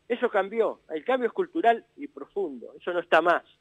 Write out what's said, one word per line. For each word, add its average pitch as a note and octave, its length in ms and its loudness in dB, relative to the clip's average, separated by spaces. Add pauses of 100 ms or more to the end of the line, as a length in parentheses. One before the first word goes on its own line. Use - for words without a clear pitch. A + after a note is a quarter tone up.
eso A#3 220 -2
cambió. G3 500 0 (100)
El D#3 140 -6
cambio B3 220 0
es G#3+ 60 -4
cultural G3 520 0 (120)
y C#3+ 120 -12
profundo, C#3 680 -8
eso F#3 140 -8
no F3 80 -2
está E3 200 4
más. E3 220 2 (180)